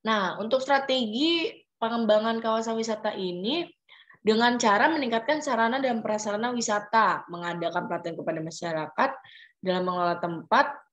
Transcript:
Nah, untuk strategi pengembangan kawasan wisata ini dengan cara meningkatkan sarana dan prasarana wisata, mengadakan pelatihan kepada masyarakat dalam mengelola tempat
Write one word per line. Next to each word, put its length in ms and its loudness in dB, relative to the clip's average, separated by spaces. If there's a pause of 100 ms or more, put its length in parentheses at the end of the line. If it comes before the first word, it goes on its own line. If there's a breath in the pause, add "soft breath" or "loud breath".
Nah, 320 0
untuk 240 0
strategi 880 0 (320)
pengembangan 560 2
kawasan 400 -2
wisata 380 -2
ini 500 -4 (560 loud breath)
dengan 320 4
cara 320 4
meningkatkan 560 0
sarana 400 0
dan 160 0
prasarana 560 -2
wisata, 800 2
mengadakan 580 -4
pelatihan 320 -4
kepada 160 -2
masyarakat 720 -2 (480 loud breath)
dalam 240 -2
mengelola 400 0
tempat 560 0 (140)